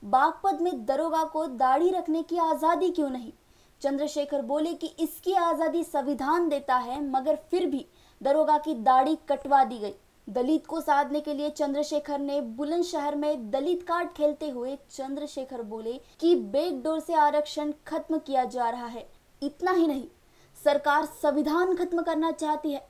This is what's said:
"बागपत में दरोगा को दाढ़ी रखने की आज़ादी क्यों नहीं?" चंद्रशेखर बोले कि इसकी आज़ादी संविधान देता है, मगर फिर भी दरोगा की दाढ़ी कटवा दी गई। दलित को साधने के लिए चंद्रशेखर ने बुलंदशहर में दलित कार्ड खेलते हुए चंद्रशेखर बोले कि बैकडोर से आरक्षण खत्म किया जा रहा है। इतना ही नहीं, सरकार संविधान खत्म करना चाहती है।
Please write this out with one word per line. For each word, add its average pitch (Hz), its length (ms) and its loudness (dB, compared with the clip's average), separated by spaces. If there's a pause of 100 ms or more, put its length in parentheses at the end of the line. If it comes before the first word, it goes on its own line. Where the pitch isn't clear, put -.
"बागपत 294 580 2
में 294 240 -2
दरोगा 311 380 0
को 311 220 -4
दाढ़ी 262 440 2
रखने 330 340 -2
की 330 140 -6
आज़ादी 320 520 2
क्यों 311 200 -2
नहीं?" 247 240 -10 (480)
चंद्रशेखर 285 600 -2
बोले 302 320 -2
कि 311 260 -8
इसकी 330 340 -2
आज़ादी 330 500 2
संविधान 285 640 0
देता 277 260 0
है, 254 340 -2
मगर 262 260 2 (160)
फिर 359 140 2
भी 277 200 -2 (380)
दरोगा 302 340 4
की 302 160 -2
दाढ़ी 262 440 4 (120)
कटवा 269 340 4
दी 247 140 -2
गई। 208 160 -6 (360)
दलित 254 380 0
को 320 140 -6
साधने 285 400 2
के 294 120 -6
लिए 294 160 -2
चंद्रशेखर 294 680 -2
ने 285 220 -2
बुलंदशहर 294 760 -2
में 294 360 -2
दलित 349 360 0
कार्ड 349 220 0
खेलते 302 400 0
हुए 254 280 -6 (140)
चंद्रशेखर 269 680 -8
बोले 226 400 -8 (180)
कि 339 160 6
बैकडोर 277 640 -2
से 311 140 -6
आरक्षण 302 600 2 (140)
खत्म 311 300 -4
किया 269 260 0
जा 240 260 -2
रहा 240 160 -8
है। 233 240 -12 (340)
इतना 339 280 -2
ही 339 160 4
नहीं, 269 180 -2 (580)
सरकार 294 420 4
संविधान 302 680 0
खत्म 349 260 0
करना 320 300 0
चाहती 302 400 -2
है। 277 180 -8